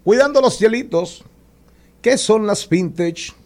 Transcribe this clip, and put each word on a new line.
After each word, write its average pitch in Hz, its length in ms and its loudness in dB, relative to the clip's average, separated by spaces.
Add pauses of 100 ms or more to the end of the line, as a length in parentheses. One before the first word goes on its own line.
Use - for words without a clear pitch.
Cuidando 269 380 2
los 262 160 2
cielitos. 220 680 -2 (760)
¿Qué 254 160 2
son 214 300 0
las - 200 -4
fintech? 170 640 -4 (120)